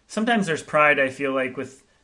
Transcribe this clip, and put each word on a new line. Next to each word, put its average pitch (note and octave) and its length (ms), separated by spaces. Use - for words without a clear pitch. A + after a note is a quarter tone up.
sometimes A3 400
there's D#3 160
pride, D3 380
I C3+ 100
feel C3+ 220
like, C3 240
with, - 260